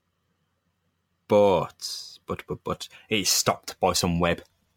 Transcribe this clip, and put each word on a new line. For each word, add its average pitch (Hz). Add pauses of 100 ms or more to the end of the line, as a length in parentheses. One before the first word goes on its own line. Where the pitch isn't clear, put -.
(1300)
But, -
but, -
but, -
but, - (200)
it's 104
stopped -
by 92
some 87
web. 87 (340)